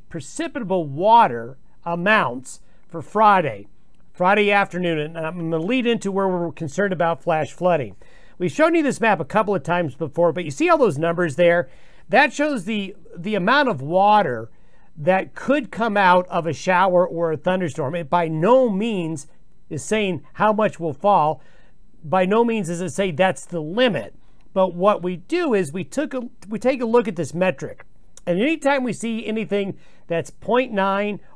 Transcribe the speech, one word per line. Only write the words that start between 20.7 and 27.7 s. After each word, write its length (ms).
will 120
fall. 480
By 240
no 180
means 220
does 140
it 100
say 220
that's 340
the 140
limit. 560
But 220
what 260
we 180
do 360
is 180
we 120
took 280
a, 100
we 100
take 240
a 40
look 200
at 80
this 180
metric. 520